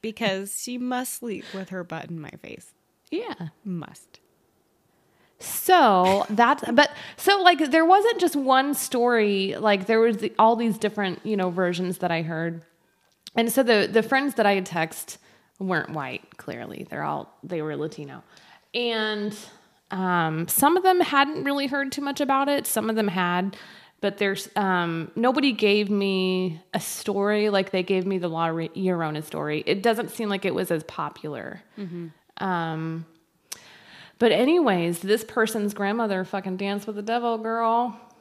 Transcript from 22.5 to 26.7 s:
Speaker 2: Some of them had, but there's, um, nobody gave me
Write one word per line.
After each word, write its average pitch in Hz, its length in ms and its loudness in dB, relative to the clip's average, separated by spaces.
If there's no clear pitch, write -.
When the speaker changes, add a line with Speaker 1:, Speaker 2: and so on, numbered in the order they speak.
Speaker 2:
Some 214 220 -2
of 220 80 0
them 214 120 2
had, 180 480 0
but 202 180 -2
there's, 196 380 -2
um, 175 580 0
nobody 262 380 2
gave 208 380 2
me 185 720 0